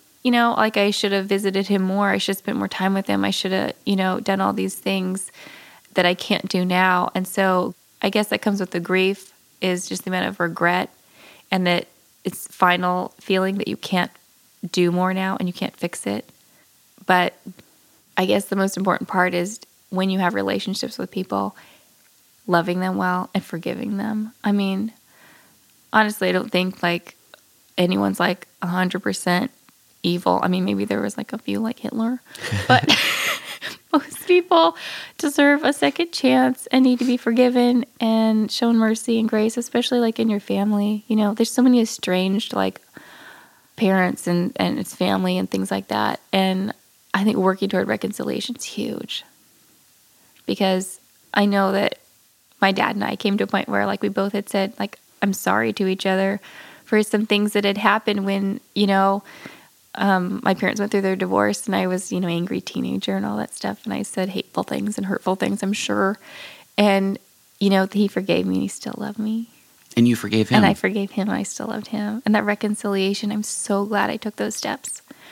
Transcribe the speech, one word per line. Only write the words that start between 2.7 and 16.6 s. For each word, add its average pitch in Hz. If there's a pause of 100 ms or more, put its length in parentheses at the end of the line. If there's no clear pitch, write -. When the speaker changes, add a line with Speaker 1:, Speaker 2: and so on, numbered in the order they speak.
Speaker 1:
with 196
him. 202
I 202
should 196
have, 190 (120)
you 196
know, 185
done 196
all 196
these 190
things 190 (640)
that 175
I 175
can't -
do 180
now. 180
And 185
so 185 (280)
I -
guess 208
that 202
comes 202
with 185
the 180
grief 185 (280)
is 185
just 190
the -
amount 185
of 190
regret 175 (580)
and 185
that 175 (360)
it's -
final 180
feeling 190
that -
you 208
can't - (600)
do 175
more 180
now 190
and 185
you 180
can't -
fix -
it. - (760)